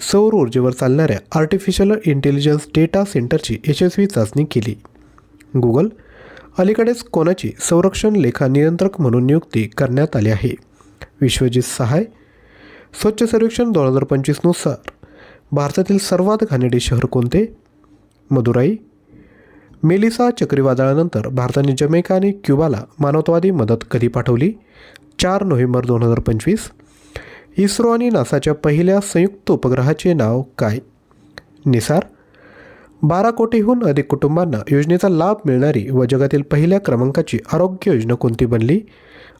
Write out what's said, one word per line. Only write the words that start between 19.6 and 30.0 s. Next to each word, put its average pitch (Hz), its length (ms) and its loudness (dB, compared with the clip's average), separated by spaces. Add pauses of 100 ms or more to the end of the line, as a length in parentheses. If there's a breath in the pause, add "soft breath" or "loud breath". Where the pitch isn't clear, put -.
मेलिसा 226 480 2
चक्रीवादळानंतर 135 960 0
भारताने 127 520 0
जमैका 170 360 0
आणि 190 160 0 (120)
क्युबाला 139 400 0 (160)
मानवतावादी 160 520 2
मदत 113 400 0
कधी 120 160 0
पाठवली? 120 460 0 (640 loud breath)
चार 190 240 0
नोव्हेंबर 123 420 0
दोन 120 180 2
हजार 117 160 2
पंचवीस. 127 400 -2 (960 loud breath)
इस्रो 202 320 2
आणि 233 200 2
नासाच्या 151 440 0
पहिल्या 170 460 0
संयुक्त 196 520 -2
उपग्रहाचे 139 600 0